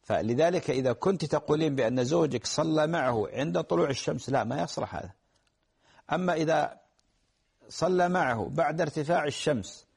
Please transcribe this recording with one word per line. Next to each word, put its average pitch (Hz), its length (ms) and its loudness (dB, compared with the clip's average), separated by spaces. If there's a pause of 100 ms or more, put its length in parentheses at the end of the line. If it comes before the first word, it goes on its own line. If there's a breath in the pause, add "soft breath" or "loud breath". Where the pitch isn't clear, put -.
فلذلك 120 680 0
إذا 127 220 2
كنت 185 320 0
تقولين 151 500 2
بأن 127 300 2
زوجك 139 420 2
صلى 156 400 2
معه 127 460 0
عند 160 300 -2
طلوع 170 280 0
الشمس، 135 400 -4
لا، 127 140 2
ما 135 180 -2
يصلح - 320 -6
هذا. 85 160 -8 (1000 soft breath)
أما 175 220 0
إذا 156 460 0 (880)
صلى 180 400 0
معه 127 400 0
بعد 156 320 -2
ارتفاع 156 440 0
الشمس - 640 -4 (100)